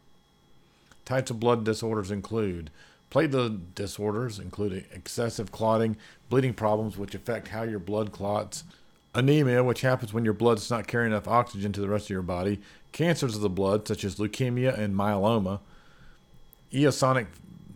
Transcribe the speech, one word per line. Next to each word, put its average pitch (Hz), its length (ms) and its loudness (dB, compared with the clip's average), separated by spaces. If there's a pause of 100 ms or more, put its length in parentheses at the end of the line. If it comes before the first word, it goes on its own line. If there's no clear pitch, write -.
(1040)
Types 131 260 0
of 113 100 -4
blood 117 240 2
disorders 107 460 -2
include 98 640 -4 (400)
platelet 131 480 2 (160)
disorders, 104 640 -4
including 95 520 -4
excessive 110 600 -6
clotting, 110 460 2 (320)
bleeding 127 260 2
problems, 107 420 0
which 101 160 -8
affect 107 360 -6
how 110 120 -6
your 113 160 -6
blood 101 340 -2
clots, 101 520 -4 (500)
anemia, 127 500 6
which 123 180 2
happens 127 320 0
when 117 120 0
your 107 80 4
blood 113 220 6
does 104 160 -6
not 113 160 -4
carry 120 180 0
enough 107 220 0
oxygen 104 440 2
to 101 80 -4
the 98 100 -2
rest 104 160 0
of - 40 -14
your 92 140 -4
body, 92 360 -2 (320)
cancers 147 440 0
of 104 60 -4
the 104 80 2
blood, 98 380 2
such 107 160 -4
as 98 120 -4
leukemia 123 600 0
and 104 200 -2
myeloma, 101 640 2 (1120)
eosinotic 131 540 2 (480)